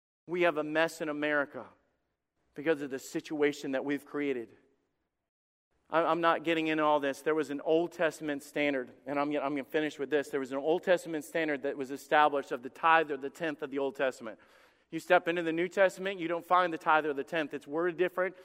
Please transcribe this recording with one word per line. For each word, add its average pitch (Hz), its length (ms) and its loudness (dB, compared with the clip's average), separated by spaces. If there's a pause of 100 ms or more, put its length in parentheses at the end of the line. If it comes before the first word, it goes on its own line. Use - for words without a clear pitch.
(260)
We 175 160 0
have 170 140 4
a 151 80 -2
mess 160 380 0
in 156 80 -4
America 147 560 -2 (880)
because 156 260 0
of 147 80 -6
the 131 100 -6
situation 147 760 -2
that 131 120 -2
we've 143 220 -4
created. 135 420 -4 (1400)
I, 160 140 2
I'm 160 180 2
not 165 220 2
getting 160 240 0
into 156 160 0
all 151 160 4
this. 139 220 -2
There 156 160 0
was 143 140 -2
an 143 100 -6
Old 165 320 2
Testament 151 500 -4
standard, 143 480 -2 (160)
and 143 140 -2
I'm, 147 160 0
I'm 139 160 -2
gonna 139 100 -4
finish 151 380 -2
with 135 100 -6
this. 143 200 0
There 143 100 -2
was 131 100 -8
an 135 80 -4
Old 160 240 0
Testament 165 420 0
standard 156 380 -2
that 139 140 -2
was 135 160 -6
established 143 580 2
of 127 140 -6
the 127 60 -10
tithe 160 420 4
or 139 40 -4
the 135 140 -8
tenth 151 320 -6
of 143 80 -8
the 135 80 -4
Old 135 160 -2
Testament. 123 420 -4 (540)
You 165 80 -8
step 175 300 4
into 170 160 -2
the 165 80 0
New 170 160 -2
Testament, 190 500 0
you 165 80 -6
don't 170 180 -4
find 180 280 4
the 160 60 -6
tithe 156 280 4
or 147 80 0
the 139 80 -4
tenth. 151 320 -4
It's 143 140 -10
worded 165 300 -2
different. 180 360 0 (100)